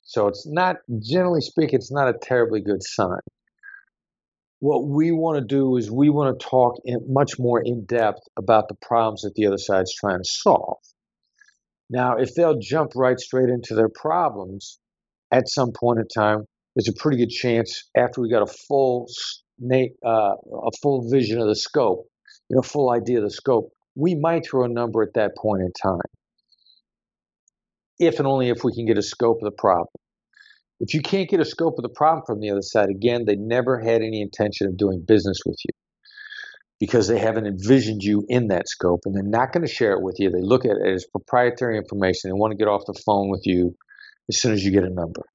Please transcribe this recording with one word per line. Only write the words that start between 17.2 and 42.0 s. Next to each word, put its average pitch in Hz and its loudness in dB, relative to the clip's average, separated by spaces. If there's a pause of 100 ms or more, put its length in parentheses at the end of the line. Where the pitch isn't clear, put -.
chance 117 -2
after 123 2
we 113 -2
got 113 2
a - -4 (140)
full 127 0
s-, - -12 (160)
na-, 127 0 (140)
uh, 110 2
a 113 -6 (100)
full 131 0
vision 120 2
of 110 0
the 104 2
scope, - -2 (420)
you 123 0
know, 131 4
full 135 0
idea 120 0
of 104 0
the 101 -2
scope, - -2 (220)
we 165 0
might 165 -2
throw 127 0
a 120 -2
number 117 -2
at 104 -4
that 107 0
point 101 -2
in 90 -4
time, 92 -2 (2000)
if 165 2
and 139 0
only 131 2
if 117 -2
we 113 2
can 117 -4
get 110 4
a 104 0
scope 113 0
of - -8
the 104 -6
problem. 90 2 (920)
If - -4
you 156 0
can't 190 -2
get 180 2
a 160 4
scope 160 -2
of 120 -6
the 120 -8
problem 156 2
from 104 -4
the 104 -4
other 98 -2
side, 101 2
again, 117 0
they 104 4
never 117 0
had 113 2
any 110 -4
intention 104 -2
of 92 -4
doing 95 0
business 101 2
with - -4
you - -4 (1120)
because 107 2
they 107 2
haven't 110 0
envisioned 107 2
you 104 2
in 123 0
that 87 0
scope, 87 0
and 98 -4
they're 98 -2
not 117 0
gonna 170 -2
share 107 0
it 92 0
with 92 -6
you. 98 2
They 90 0
look 123 2
at 107 2
it 98 2
as 90 -4
proprietary 123 0
information. 95 -2